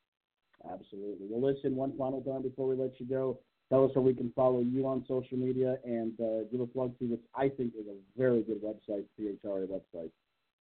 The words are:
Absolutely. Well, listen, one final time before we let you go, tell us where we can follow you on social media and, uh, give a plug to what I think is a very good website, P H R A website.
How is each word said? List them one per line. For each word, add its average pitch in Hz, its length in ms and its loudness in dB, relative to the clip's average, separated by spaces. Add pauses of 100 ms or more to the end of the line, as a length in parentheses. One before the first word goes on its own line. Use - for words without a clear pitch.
(640)
Absolutely. 98 640 -10
Well, 113 140 -2
listen, 139 340 0
one 135 220 -2
final 131 240 -2
time 131 220 -6
before 131 240 -4
we 131 80 2
let 131 240 -4
you 123 60 -10
go, 131 340 -2 (300)
tell 135 160 8
us 131 100 0
where 131 80 6
we 131 100 8
can 120 180 -2
follow 127 300 4
you 131 240 2
on 131 200 0
social 127 320 -2
media 127 460 2
and, 113 380 -2
uh, 110 300 0
give 123 100 -2
a 120 60 0
plug 123 320 -4
to 123 60 -2
what 117 140 0 (140)
I 135 160 2
think 123 260 -4
is 107 120 -10
a 101 80 -12 (200)
very 120 280 4
good 104 180 -4
website, 104 440 -6 (120)
P 107 100 -4
H 101 180 -6
R 98 180 -2
A 92 40 -4
website. 87 440 -8 (560)